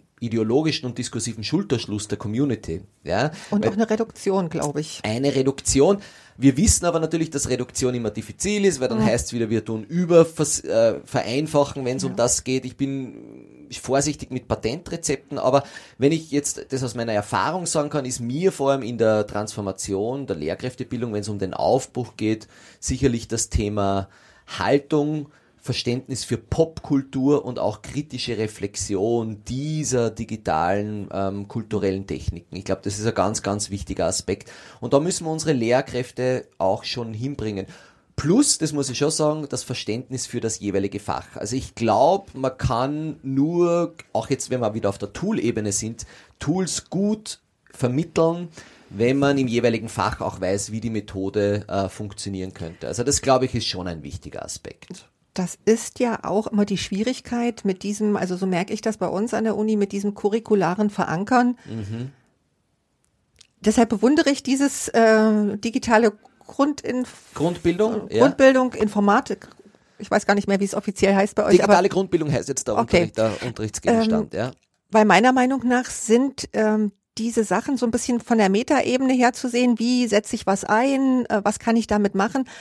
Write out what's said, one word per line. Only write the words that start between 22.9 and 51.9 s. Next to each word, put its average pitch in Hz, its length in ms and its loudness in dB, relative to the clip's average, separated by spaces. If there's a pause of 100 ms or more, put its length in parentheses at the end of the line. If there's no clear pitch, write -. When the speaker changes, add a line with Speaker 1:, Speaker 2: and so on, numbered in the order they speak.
Speaker 1:
das - 220 -4
Thema 98 580 0 (500)
Haltung, 147 720 0 (320)
Verständnis 127 640 -4
für 113 140 -4
Popkultur 143 1080 0
und 123 140 -8
auch 104 240 -4
kritische 123 560 -6
Reflexion 107 1080 -2
dieser 131 640 -2
digitalen, 104 1040 -2
ähm, 98 360 -4
kulturellen 98 580 -4
Techniken. - 500 -8
Ich 95 80 -10
glaub, 95 180 -4
das 98 160 -6
ist 104 60 -6
ein 113 100 0
ganz, 101 280 0
ganz 101 260 -4
wichtiger 95 380 -4
Aspekt. - 440 -4 (300)
Und 123 140 -2
da 139 60 6
müssen 170 260 -4
wir 160 60 -4
unsere 156 200 -2
Lehrkräfte 127 920 -2 (100)
auch 113 280 0
schon 117 280 -8
hinbringen. 110 540 -6 (500)
Plus, 220 420 4
das 151 140 -2
muss 139 160 -2
ich 120 80 -6
schon 147 140 0
sagen, 156 400 0
das 123 120 -6
Verständnis 123 640 -6
für 120 140 -6
das 110 200 -4
jeweilige 98 400 -2
Fach. - 260 -6 (100)
Also 110 200 -6
ich - 180 -8
glaub, 131 600 2
man 131 220 -4
kann 147 640 -2
nur, 170 720 2 (200)
auch 110 160 -4
jetzt, - 200 -2
wenn 127 100 -2
wir 110 140 0
wieder 110 140 -2
auf 98 100 -4
der - 140 -8
Tool-Ebene 113 600 -2
sind, 110 340 -6 (320)
Tools 180 500 -2
gut 208 520 -2 (320)
vermitteln, 165 760 0 (420)
wenn 120 280 2
man 139 180 4
im 131 120 0
jeweiligen 113 420 0
Fach 104 320 -2
auch - 180 -4
weiß, 98 320 -2
wie 110 80 -6
die 113 100 -6
Methode, 101 760 -2
äh, 98 220 -2
funktionieren 98 640 -10